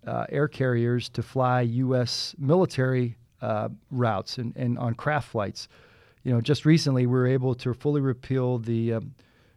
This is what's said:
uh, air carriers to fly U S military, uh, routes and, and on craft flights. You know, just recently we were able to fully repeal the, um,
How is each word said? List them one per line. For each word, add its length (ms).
uh, 220
air 180
carriers 600
to 120
fly 400
U 340
S 440
military, 800
uh, 280
routes 460
and, 180
and 240
on 160
craft 340
flights. 380
You 100
know, 60
just 260
recently 420
we 60
were 140
able 280
to 180
fully 260
repeal 580
the, 360
um, 200